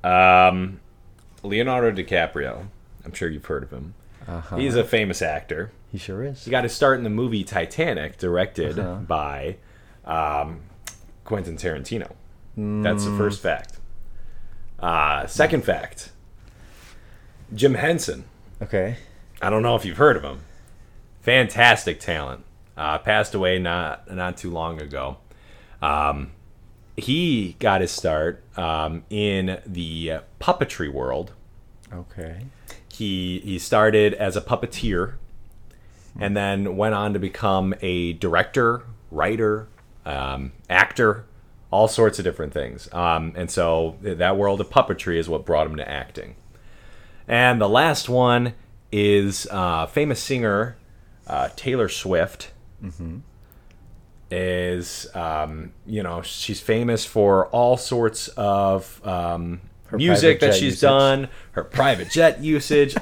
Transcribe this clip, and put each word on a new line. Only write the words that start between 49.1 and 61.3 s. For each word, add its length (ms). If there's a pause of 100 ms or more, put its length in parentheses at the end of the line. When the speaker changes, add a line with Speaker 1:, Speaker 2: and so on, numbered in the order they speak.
Speaker 1:
uh, 360
famous 340
singer, 560 (500)
uh, 300
Taylor 320
Swift 640 (300)
Speaker 2:
Mm-hmm. 360 (1120)
Speaker 1:
is, 840
um, 560 (120)
you 180
know, 200
she's 380
famous 440
for 440
all 280
sorts 600
of, 680
um, 560 (260)
Speaker 2:
Her 100
Speaker 1:
music 420
Speaker 2:
private 20
Speaker 1:
that 120
Speaker 2:
jet 80
Speaker 1:
she's 20 (120)
Speaker 2:
usage. 80
Speaker 1:
done, 460 (240)